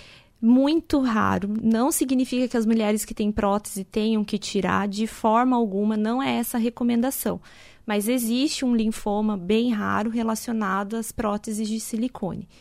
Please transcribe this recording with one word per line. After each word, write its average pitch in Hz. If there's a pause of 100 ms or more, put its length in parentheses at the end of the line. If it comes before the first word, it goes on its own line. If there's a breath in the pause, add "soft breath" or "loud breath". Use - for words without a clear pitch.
(400 loud breath)
Muito 277
raro, 208
não 226
significa 254
que 247
as 226
mulheres 214
que -
têm 208
prótese 208
tenham 214
que 208
tirar, 190
de 208
forma 240
alguma, 214
não 226
é 247
essa 240
a 233
recomendação. 233 (460 loud breath)
Mas 208
existe 254
um 240
linfoma 214
bem 220
raro 202
relacionado 220
às 220
próteses 214
de 220
silicone. 214 (120)